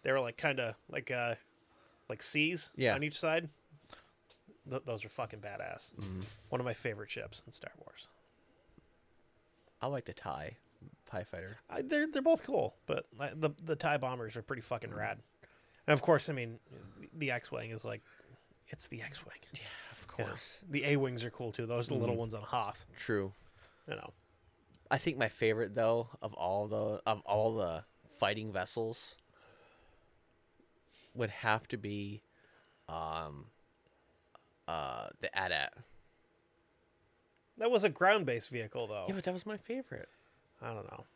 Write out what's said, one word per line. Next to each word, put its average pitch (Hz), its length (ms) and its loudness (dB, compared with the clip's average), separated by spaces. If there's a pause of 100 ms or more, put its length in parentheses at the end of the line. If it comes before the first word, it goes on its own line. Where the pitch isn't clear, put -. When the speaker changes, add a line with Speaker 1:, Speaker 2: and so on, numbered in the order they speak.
Speaker 1:
they 131 80 2
were, 135 80 6
like, 120 180 -2
kinda, 131 380 0 (140)
like, 139 220 -4
uh, 120 240 0 (720)
like 107 120 -6
C's 156 540 2
Speaker 2:
Yeah. 127 200 6
Speaker 1:
on 139 80 0
each 151 160 -2
side. 165 300 2 (1200)
Th-, 131 160 -4
those 113 200 -4
are 107 40 -12
fucking 110 320 -6
badass. - 540 -8
Speaker 2:
Mm-hmm. 92 260 -6 (280)
Speaker 1:
One 127 120 0
of 123 40 -2
my 120 80 0
favorite 107 360 -6
ships 107 360 -8
in - 60 -16
Star - 260 -12
Wars. - 300 -18 (1700)
Speaker 2:
I 123 60 0
like 135 180 -2
the - 80 -8
tie, 76 440 -6 (480)
tie 92 200 -6
fighter. 92 320 -10 (120)
Speaker 1:
I, - 120 -4
they're, 294 260 2
they're 294 140 -2
both 320 220 6
cool, - 320 0 (100)
but, - 200 -2 (120)
like, 143 220 -4
the, 156 120 2 (120)
the 160 120 0
tie 147 220 2
bombers 127 380 -4
are 117 60 -4
pretty 123 220 -6
fucking 113 280 -4
Speaker 2:
Mm-hmm. 104 80 -6
Speaker 1:
rad. 104 200 -2 (680)
And 151 80 8
of 143 80 6
course, 156 280 8
I 156 40 -2
mean, 117 260 -4 (540)
the 147 180 0
X-Wing 117 400 -4
is, 113 120 -6
like, 110 180 -4 (680)
it's - 180 -8
the 113 140 -8
X-Wing. - 340 -12 (180)
Speaker 2:
Yeah, - 80 -8 (300)
of - 160 -16 (100)
Speaker 1:
You 113 60 0
know, 95 80 -2
Speaker 2:
course. - 380 -10
Speaker 1:
the 143 160 0
A-Wings 135 400 4
are 120 40 -4
cool 113 220 -4
too. 117 140 -2
Those 117 260 0
are - 40 2
the 127 40 4
little 120 160 4
Speaker 2:
Mm-hmm. 113 40 0
Speaker 1:
ones 113 140 -2
on 107 100 -8
Hoth. 107 420 -2 (100)
Speaker 2:
True. 101 380 0 (560)
Speaker 1:
You 127 60 -2
know. - 180 -10 (760)
Speaker 2:
I 139 80 4
think 139 200 0
my 123 100 4
favorite 110 480 2
though 117 320 4 (140)
of 107 140 -6
all 98 340 0
the, 107 360 0
of 107 200 4
all 110 320 4
the 85 260 0 (240)
fighting 107 460 2
vessels 110 640 -4 (2000)
would 117 160 0
have 110 380 2
to - 100 -2
be, 104 440 -6 (640)
um, 80 600 -6 (1200)
uh, 67 400 -4 (100)
the - 180 -4
AT-AT. 87 360 0 (1800)
Speaker 1:
That 220 140 4
was 214 120 8
a 208 60 6
ground-based 165 600 6
vehicle 117 380 -2
though. 101 220 -4
Speaker 2:
Yeah, 196 60 0
but 190 100 -4
that 180 80 0
was 180 120 -6
my 214 120 -6
favorite. - 500 -8 (540)
Speaker 1:
I 117 120 -6
don't 104 160 -8
know. 110 140 -14 (120)